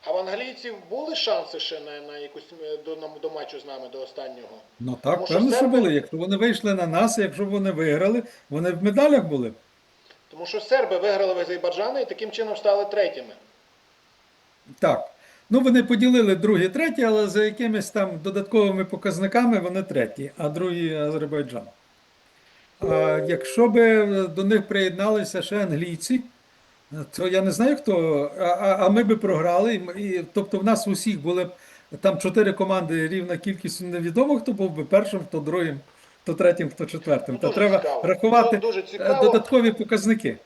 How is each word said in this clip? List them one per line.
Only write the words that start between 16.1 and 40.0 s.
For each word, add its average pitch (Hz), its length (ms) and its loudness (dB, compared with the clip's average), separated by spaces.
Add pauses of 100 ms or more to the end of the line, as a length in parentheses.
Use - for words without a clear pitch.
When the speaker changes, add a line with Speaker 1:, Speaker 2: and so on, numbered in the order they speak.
Speaker 2:
друге, 185 340 2
третє, 285 380 0
але 214 200 2
за 196 180 2
якимись 214 440 -2
там 185 340 -4
додатковими 196 640 0
показниками 196 760 0
вони 180 240 -4
треті, 139 540 -4
а 156 120 -2
другі – 170 460 -4
Азербайджан. 147 680 -4 (1160)
А - 460 2
якщо 170 400 2
би 220 380 6 (220)
до 170 160 -4
них 202 240 2
приєдналися 196 760 -2
ще 202 220 -6
англійці, 175 580 -2 (960)
то 180 100 -2
я 185 140 2
не 190 100 2
знаю, 240 260 4
хто, 160 600 0
а, 190 40 -2
а, 190 420 2
а 190 40 6
ми 220 140 4
би 214 120 4
програли, 185 600 2
і - 20 -4
м-, 180 200 -8
і, 190 260 -4 (100)
тобто 196 240 -4
в 190 60 -2
нас 220 240 2
усіх 196 320 -2
були 180 260 -2
б 175 40 -10 (520)
там 190 180 2
чотири 196 340 2
команди, 175 540 -2
рівна 180 300 -4
кількість, 190 440 -8
невідомо, 180 580 0
хто 226 140 -4
був 196 180 -2
би 151 140 -6
першим, 202 420 2
хто 160 120 -6
другим, 151 400 -4 (440)
хто 170 100 -4
третім, 175 360 2
хто 156 160 -8
четвертим. 143 500 -2
Speaker 1:
Ну, - 60 -6
Speaker 2:
Та 175 60 0
Speaker 1:
дуже 175 120 0
Speaker 2:
треба 196 180 4
Speaker 1:
цікаво. - 260 0
Speaker 2:
рахувати, 226 540 4
Speaker 1:
Ду-, - 40 0
дуже 190 180 -2
Speaker 2:
е, 190 40 -6
Speaker 1:
цікаво. 262 420 0
Speaker 2:
додаткові 226 460 4
показники. 214 760 -2